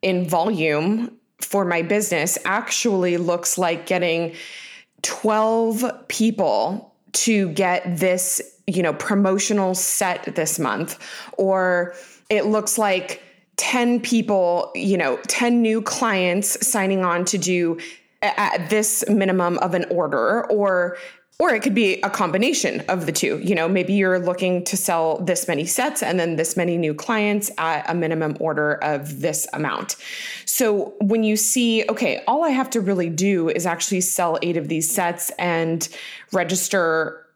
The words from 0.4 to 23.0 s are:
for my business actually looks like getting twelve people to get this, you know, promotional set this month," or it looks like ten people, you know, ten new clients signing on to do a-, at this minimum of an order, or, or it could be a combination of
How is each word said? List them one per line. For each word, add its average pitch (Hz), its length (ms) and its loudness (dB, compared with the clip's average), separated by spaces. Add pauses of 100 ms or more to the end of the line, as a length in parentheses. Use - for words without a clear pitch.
for 202 240 0
my 170 160 0
business 175 640 0
actually 190 720 0
looks 175 400 -2
like 170 280 0
getting 170 480 0 (680)
twelve 220 840 2 (240)
people 190 880 0 (160)
to 202 380 2
get 180 500 0
this, 180 420 0 (240)
you 185 160 0
know, 160 120 2
promotional 196 840 2
set - 600 -2
this 156 220 -2
month," 139 400 -2 (400)
or 185 580 2 (340)
it 214 160 2
looks 208 320 0
like 190 440 0 (360)
ten 240 420 2
people, 196 760 2
you 196 220 0
know, 143 220 0 (100)
ten 240 340 2
new 220 200 2
clients 196 840 0
signing 190 380 0
on 175 220 0
to 196 120 -2
do 170 400 0 (440)
a-, - 180 -2
at 180 300 0
this 214 400 0
minimum 185 480 2
of 175 160 0
an 175 160 0
order, 170 600 0
or, 185 480 2 (440)
or 330 120 4
it 220 80 0
could 202 120 0
be 196 280 2
a 202 80 0
combination 196 800 0
of 180 160 0